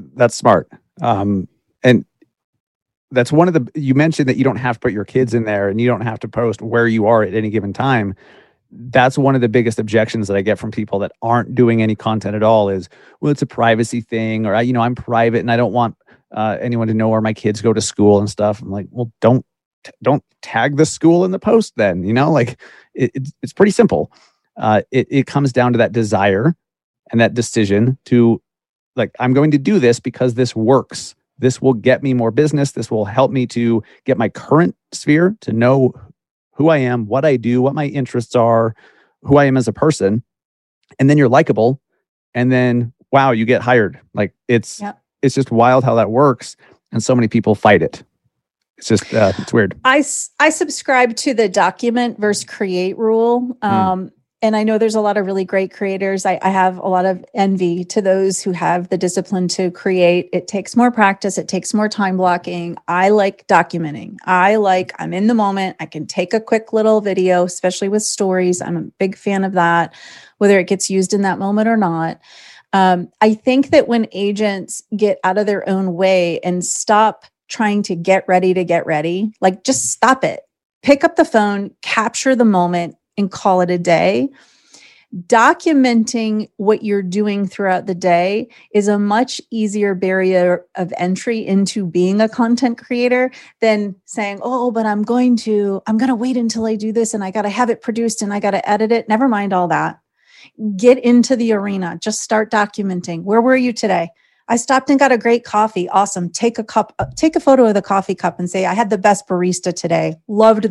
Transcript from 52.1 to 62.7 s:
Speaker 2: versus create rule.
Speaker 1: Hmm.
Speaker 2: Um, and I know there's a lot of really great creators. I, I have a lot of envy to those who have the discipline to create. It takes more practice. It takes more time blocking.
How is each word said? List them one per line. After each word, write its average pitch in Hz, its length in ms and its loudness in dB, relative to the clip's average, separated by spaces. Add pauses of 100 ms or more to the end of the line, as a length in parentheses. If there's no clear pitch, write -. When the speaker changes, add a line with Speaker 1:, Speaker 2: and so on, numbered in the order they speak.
Speaker 2:
versus 208 260 -2
create 185 520 -4
rule. 233 640 0
Speaker 1:
Hmm. 214 60 -4
Speaker 2:
Um, 190 440 0 (300)
and 220 140 0
I 214 60 0
know 214 160 2
there's 214 180 0
a 214 60 0
lot 208 160 0
of 202 80 0
really 190 200 -4
great 190 280 -2
creators. 196 500 -4
I, 185 160 0
I 190 100 -2
have 185 280 0
a - 100 -8
lot 185 180 0
of 185 280 -2
envy 185 520 0
to 196 140 -4
those 190 440 0
who 196 80 -4
have 170 380 -2
the 185 80 -2
discipline 180 500 -2
to 185 240 -4
create. 180 600 0
It 175 160 -4
takes - 280 -8
more 240 160 4
practice. 202 480 0
It - 80 -8
takes - 260 -6
more 214 160 0
time 196 280 -2
blocking. 175 600 -2 (100)